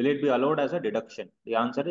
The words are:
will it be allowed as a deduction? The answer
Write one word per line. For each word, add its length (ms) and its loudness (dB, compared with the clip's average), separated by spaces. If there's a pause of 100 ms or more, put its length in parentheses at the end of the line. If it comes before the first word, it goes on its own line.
will 140 2
it 120 -2
be 100 4
allowed 300 2
as 60 -4
a 160 -2
deduction? 420 -4 (160)
The 180 -2
answer 260 -2